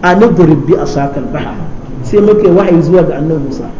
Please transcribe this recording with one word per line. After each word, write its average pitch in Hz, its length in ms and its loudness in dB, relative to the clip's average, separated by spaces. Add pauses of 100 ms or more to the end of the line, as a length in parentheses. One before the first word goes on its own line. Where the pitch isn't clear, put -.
an 180 220 2
idrib 160 440 2
bi 165 80 2
asaka - 460 -4
al-bahr. 113 340 -8 (480)
Sai 208 180 0
muka 208 260 4
yi 175 80 4
wahayi 180 280 2
zuwa 170 200 2
ga 143 140 -2
Annabi 151 300 -4
Musa, - 180 -8 (160)